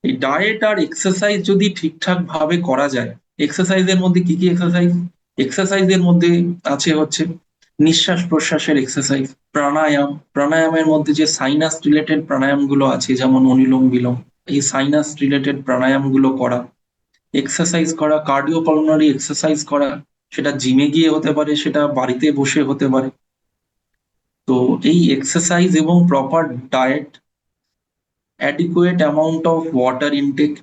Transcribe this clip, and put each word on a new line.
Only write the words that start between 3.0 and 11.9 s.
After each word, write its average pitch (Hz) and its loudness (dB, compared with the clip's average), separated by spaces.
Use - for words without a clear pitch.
এক্সারসাইজের 185 0
মধ্যে 180 2
কি 165 0
কি 180 0
এক্সারসাইজ? 175 0
এক্সারসাইজের 190 0
মধ্যে 175 2
আছে 147 -2
হচ্ছে 151 -2
নিঃশ্বাস 170 2
প্রশ্বাসের 156 0
এক্সারসাইজ, 135 -2
প্রাণায়াম। 147 0
প্রাণায়ামের 160 0
মধ্যে 151 2
যে 151 2
সাইনাস 151 -2
রিলেটেড 151 0